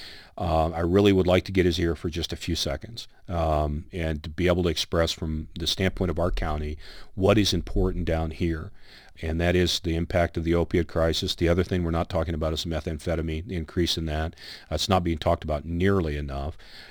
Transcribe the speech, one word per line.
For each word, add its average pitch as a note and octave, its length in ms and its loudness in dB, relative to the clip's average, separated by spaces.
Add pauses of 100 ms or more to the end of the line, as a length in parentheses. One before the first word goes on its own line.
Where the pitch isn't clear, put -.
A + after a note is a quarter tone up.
(380)
Uh, E2 320 2
I D#2+ 100 -4
really G2 320 6
would F#2 140 6
like F2+ 180 6
to - 80 -8
get F#2 140 4
his F2 120 2
ear E2+ 160 2
for - 140 -6
just D#2+ 240 -4
a E2+ 40 -6
few E2+ 200 -4
seconds, - 500 -6 (220)
um, D#2 640 0
and D#2+ 300 -2
to E2 80 -10
be F2 160 0
able F2 160 4
to F2 80 4
express E2 420 0
from D#2+ 360 -6 (100)
the E2+ 80 -4
standpoint F#2 440 0
of D#2 80 -4
our F2 120 0
county D#2 480 -4 (360)
what G2+ 220 6
is G#2 160 4
important F2+ 540 0
down D#2+ 240 0
here. E2 420 -4 (480)
And D#2+ 220 -2
that F2 120 4
is F2+ 240 4
the D#2+ 160 -2
impact E2+ 440 0
of E2 60 -4
the E2 80 2
opioid E2+ 340 2
crisis. E2 480 0
The - 160 2
other F2 120 4
thing F2+ 220 0
we're E2 60 -2
not E2 180 -2
talking E2 260 -2
about D#2+ 200 -2
is D#2 100 -6
methamphetamine, D#2+ 840 -4
the F#2 100 -6
increase E2+ 420 -2
in E2 80 -4
that. D#2 280 -2 (360)
Uh, D#2 60 -2
it's - 120 -2
not F#2 160 2
being E2 140 0
talked E2+ 260 0
about D2+ 220 -4
nearly E2+ 500 2
enough. C#2+ 400 -6 (340)